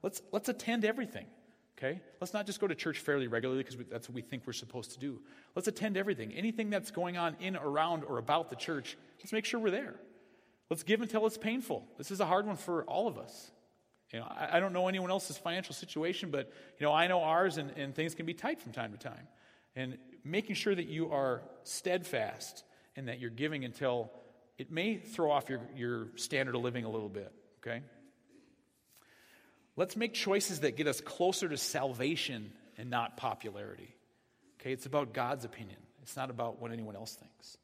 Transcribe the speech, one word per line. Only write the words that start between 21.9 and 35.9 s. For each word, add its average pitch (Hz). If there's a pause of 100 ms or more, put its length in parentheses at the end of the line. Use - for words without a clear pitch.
and 135
that 123
you're 120
giving 139
until 123 (460)
it -
may 190
throw -
off 139
your, 131 (160)
your 120
standard 131
of 120
living 120
a 110
little 107
bit, 98 (300)
okay? 117 (1900)
Let's 170
make 226
choices 190
that 127
get 151
us 135
closer 185
to 143
salvation 131 (240)
and 113
not 117
popularity. 101 (680)
Okay, 131
it's 131
about 135
God's 131
opinion. 104 (240)